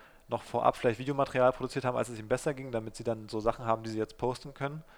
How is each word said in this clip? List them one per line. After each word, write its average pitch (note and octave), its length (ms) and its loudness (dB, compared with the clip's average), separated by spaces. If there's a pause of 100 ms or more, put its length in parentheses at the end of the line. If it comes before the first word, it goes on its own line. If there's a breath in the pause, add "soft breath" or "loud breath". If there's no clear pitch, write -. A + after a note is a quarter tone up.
(300 loud breath)
noch A#2 120 -2
vorab A#2+ 360 2
vielleicht A2+ 220 2
Videomaterial C3 520 4
produziert B2+ 320 -4
haben, B2 140 0
als A2+ 100 0
es A#2+ 100 -10
ihm A2 120 -10
besser B2+ 240 2
ging, C3 180 -8
damit A2 240 -4
sie - 80 -10
dann A2 240 -2
so G#2+ 140 -4
Sachen A2+ 240 0
haben, A2+ 180 2
die A2+ 60 -4
sie A2 80 -2
jetzt A2 200 -2
posten B2+ 360 -2
können. C#3+ 280 -6 (160 loud breath)